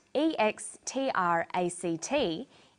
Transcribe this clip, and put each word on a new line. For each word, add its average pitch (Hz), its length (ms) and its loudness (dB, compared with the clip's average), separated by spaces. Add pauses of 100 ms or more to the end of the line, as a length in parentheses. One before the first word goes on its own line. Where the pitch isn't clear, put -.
(140)
E 311 240 2
X - 460 -2
T 269 300 -2
R 170 400 2
A 180 140 2
C 175 280 -2
T 208 520 -2 (300)